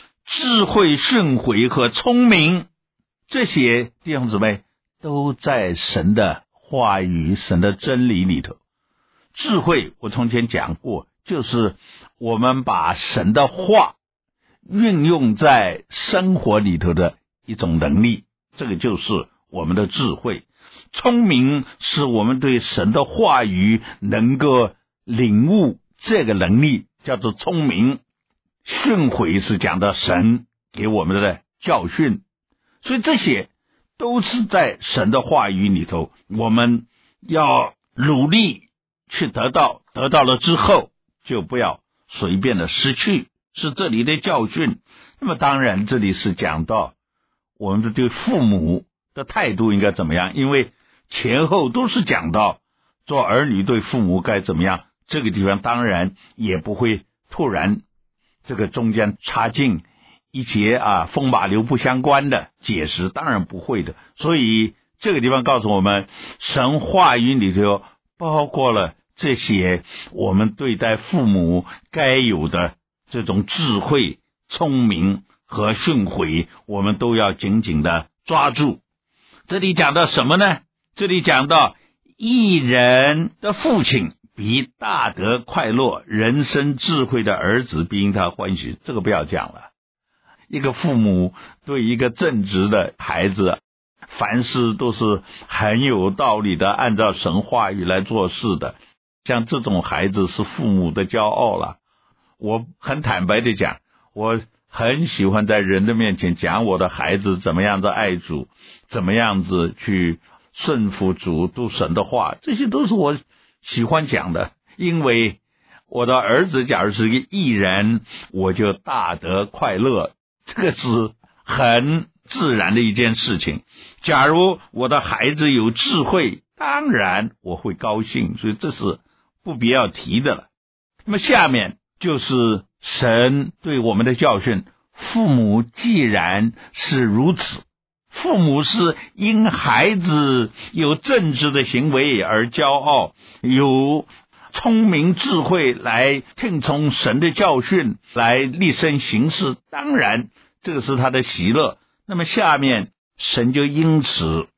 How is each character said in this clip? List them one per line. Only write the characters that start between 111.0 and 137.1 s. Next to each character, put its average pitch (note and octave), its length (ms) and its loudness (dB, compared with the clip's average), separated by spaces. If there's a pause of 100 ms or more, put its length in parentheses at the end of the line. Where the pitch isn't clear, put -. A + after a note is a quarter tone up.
主、 E2+ 340 -2
读 A#2+ 220 -6
神 D#2+ 260 -4
的 G2+ 80 0
话， G#2 400 -4
这 C4 140 -4
些 C4+ 100 -2
都 B3+ 220 0
是 F#3+ 60 -2
我 D3 220 0 (460)
喜 - 220 -4
欢 D#3 240 -2
讲 F2 240 -4
的。 - 180 -4 (260)
因 E3+ 240 -2
为 A#2 400 2 (460)
我 A#2+ 200 -4
的 B2+ 120 4
儿 B2 280 2
子 C3+ 180 -2
假 G2+ 180 0
如 G#2 80 0
是 A2 180 0
一 B2 120 0
个 C3 100 -10
义 F#3 200 -2
人， G#2 500 2 (320)
我 F#2+ 200 0
就 G2+ 200 0
大 F#2+ 420 -4
得 F#2 320 -4
快 G#2 300 -4
乐， G#2+ 340 -2 (340)
这 - 160 -10
个 D#3+ 140 0
是 A2+ 380 -2 (320)
很 C3 640 0 (160)
自 D#3+ 320 -2
然 F#2+ 180 0
的 A#2+ 60 2
一 A2 120 2
件 A2+ 220 0
事 G2+ 240 -2
情。 - 240 -6 (400)
假 C#3+ 240 2
如 F3 320 2 (140)
我 B2 160 -4
的 C#3 120 0
孩 A#2+ 340 -2
子 D3+ 180 0
有 A#2 180 2
智 E3 320 -2
慧， C#3+ 400 -2 (140)
当 C#4+ 340 -4
然 G#2 400 0 (120)
我 F2+ 120 -10
会 F#2+ 200 -8
高 A2 280 -4
兴， A#2 340 -4
所 G#2+ 140 -6
以 G#2 40 -2
这 D3 180 -6
是 G2 260 -6 (440)
不 D#3 140 -10
必 A2+ 120 0
要 B2 200 2
提 - 320 -4
的 C3+ 140 0
了。 C2+ 140 -14 (560)
那 G#3 80 -6
么 G3+ 60 -2
下 F#3+ 300 2
面 A#2 300 -2 (200)
就 D#3 200 -2
是 A#2 460 0 (160)
神 B2+ 720 0 (100)
对 D3+ 160 -4
我 A2+ 160 0
们 A2+ 120 2
的 B2+ 80 2
教 A#2+ 260 2
训， G2 240 -2 (280)
父 - 360 -2
母 A#2 340 4
既 G#3+ 360 0
然 G#2 540 2 (200)
是 - 300 -2
如 A#2+ 300 2